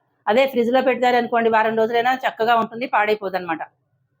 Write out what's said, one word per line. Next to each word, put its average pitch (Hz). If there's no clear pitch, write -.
అదే 254
ఫ్రిడ్జ్లో 247
పెడతారు 247
అనుకోండి, 233
వారం 220
రోజులైనా 233
చక్కగా 233
ఉంటుంది, 226
పాడైపోదు 208
అనమాట. 175